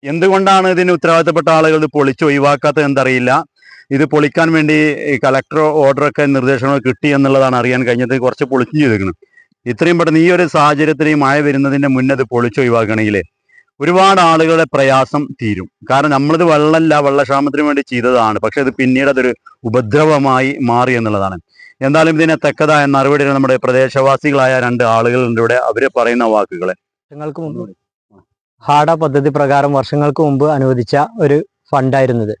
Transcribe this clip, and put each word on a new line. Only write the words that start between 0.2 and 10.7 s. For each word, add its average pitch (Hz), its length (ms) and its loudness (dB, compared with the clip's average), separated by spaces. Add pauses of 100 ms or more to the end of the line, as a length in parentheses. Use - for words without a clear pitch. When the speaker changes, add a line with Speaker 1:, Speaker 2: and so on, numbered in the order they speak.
Speaker 1:
ഇതിന് 180 240 0
ഉത്തരവാദിത്തപ്പെട്ട 165 560 0
ആളുകൾ 160 320 2
ഇത് 156 160 -2
പൊളിച്ച് 139 280 0
ഒഴിവാക്കാത്തത് 143 600 0
എന്തറിയില്ല. 131 480 0 (580)
ഇത് 139 220 2
പൊളിക്കാൻ 151 400 0
വേണ്ടി 156 240 2 (280)
ഈ 147 100 -4 (100)
കളക്ടർ 135 360 -2 (220)
ഓർഡറൊക്കെ 139 440 0
നിർദ്ദേശങ്ങൾ 135 520 0
കിട്ടി 127 300 -2
എന്നുള്ളതാണ് 135 480 2
അറിയാൻ 123 300 0
കഴിഞ്ഞത്. 123 320 -2
കുറച്ച് 127 260 -2
പൊളിച്ചും 127 360 -2
ചെയ്തേക്കണം. 101 360 0 (500)
ഇത്രയും 165 320 -2
പെട്ടെന്ന് 160 220 2
ഈ 170 100 4
ഒരു 180 140 2 (100)
സാഹചര്യത്തിൽ 151 540 0